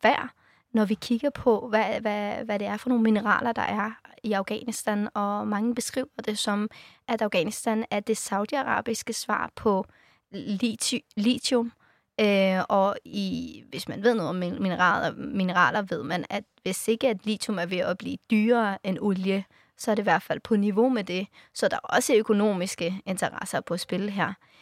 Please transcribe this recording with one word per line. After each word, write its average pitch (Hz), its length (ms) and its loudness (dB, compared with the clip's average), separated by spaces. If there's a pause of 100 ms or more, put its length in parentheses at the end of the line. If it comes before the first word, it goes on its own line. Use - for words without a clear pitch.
værd, 254 260 2 (440)
når 220 120 4
vi 202 100 0
kigger 247 360 -2
på, 233 380 2
hvad, 214 320 0
hvad, 208 440 -4
hvad 214 140 -2
det 202 80 -4
er 208 100 -4
for - 120 -6
nogle 240 160 4
mineraler, 214 480 4
der 226 100 -2
er 208 280 -2 (320)
i 214 100 -2
Afghanistan, 208 840 -2
og 208 340 -2
mange 214 260 0
beskriver 254 320 -4 (180)
det 214 140 -4
som, 208 320 -2 (380)
at 233 140 0
Afghanistan 214 680 0
er 208 100 -2
det 214 160 -2
saudiarabiske 226 960 -2
svar - 420 -4
på 196 320 0 (440)
liti-, 208 760 -4 (120)
lithium. 233 560 0 (480)
Øh, 190 480 4
og 196 360 2
i, 170 640 -6
hvis - 200 -8
man 196 140 -6
ved 240 120 4
noget 185 160 -2
om 185 60 -2
min-, 180 260 -4
mineraler, 180 540 2
mineraler, 185 680 2
ved 185 200 -4
man, - 280 -4
at 202 140 -6 (180)
hvis - 260 -2
ikke 226 200 2
at 214 180 0
lithium 208 320 -2
er 175 80 0
ved 180 120 -2
at 180 200 -2
blive - 180 -6 (140)
dyrere 214 560 4
end 190 140 -2
olie, 190 440 0 (320)
så - 140 -4
er 214 40 2
det 208 80 2
i 196 80 2
hvert 170 120 4
fald - 180 -6
på - 160 2
niveau 202 320 4
med 233 160 0
det. 185 220 -4 (280)
Så 202 140 0
der - 80 0
er - 40 -6
også - 340 2
økonomiske 202 920 2
interesser - 540 -4
på - 160 -4
spil 185 340 -4
her. 190 220 -2 (300)